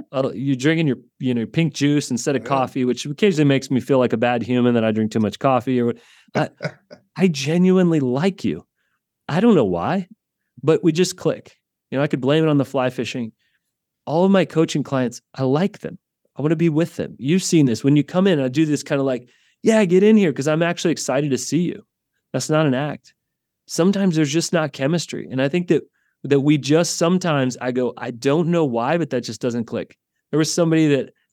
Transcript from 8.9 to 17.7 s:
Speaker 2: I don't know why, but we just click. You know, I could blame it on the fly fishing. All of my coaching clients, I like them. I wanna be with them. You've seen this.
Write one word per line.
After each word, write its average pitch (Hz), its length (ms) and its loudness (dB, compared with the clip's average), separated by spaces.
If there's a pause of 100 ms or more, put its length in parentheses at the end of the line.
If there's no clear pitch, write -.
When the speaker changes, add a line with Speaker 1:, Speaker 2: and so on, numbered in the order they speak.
Speaker 2:
I 151 120 -2
don't 233 140 6
know 131 120 4
why, 101 420 -4 (540)
but 151 200 2
we 165 100 2
just 180 260 -2
click. - 380 -6 (340)
You 131 80 -4
know, 139 60 0
I - 20 2
could 151 160 -4
blame 147 200 2
it 160 60 2
on 147 100 4
the 131 60 2
fly 127 260 -2
fishing. 120 420 -8 (720)
All 165 180 2
of 196 60 4
my 190 160 4
coaching 160 360 0
clients, 127 380 -4 (140)
I 135 80 -6
like 147 380 0
them. - 180 -14 (380)
I 131 60 -6
wanna 156 140 0
be 165 140 2
with 165 260 -2
them. - 220 -8
You've 160 240 0
seen 156 240 4
this. 113 180 -2